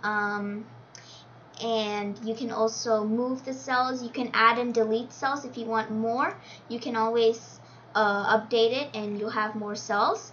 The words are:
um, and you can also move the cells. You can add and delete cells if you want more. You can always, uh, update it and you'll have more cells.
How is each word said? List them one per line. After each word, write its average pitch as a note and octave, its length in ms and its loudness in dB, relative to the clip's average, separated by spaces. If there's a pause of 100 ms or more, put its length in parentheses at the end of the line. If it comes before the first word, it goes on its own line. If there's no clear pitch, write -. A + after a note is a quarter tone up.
um, G#3 600 -2 (960)
and G#3 600 -2
you A3+ 140 -2
can B3 160 -6
also A3 520 2
move B3 400 0
the C4 100 -6
cells. B3+ 500 -2
You A#3 60 -8
can A#3+ 240 -4
add A#3 240 6
and A#3+ 140 0
delete A3+ 400 0
cells C#4 320 -2
if B3 140 -10
you A#3 80 -6
want A3 240 -2
more. A#3 460 0 (320)
You A#3 100 -6
can A#3+ 160 -6
always, A3+ 640 2 (380)
uh, G3+ 420 4
update A3+ 340 4
it C#4+ 220 -4
and G#3 240 -4
you'll G#3 120 -4
have G#3+ 260 -2
more G#3 180 -6
cells. A3 580 0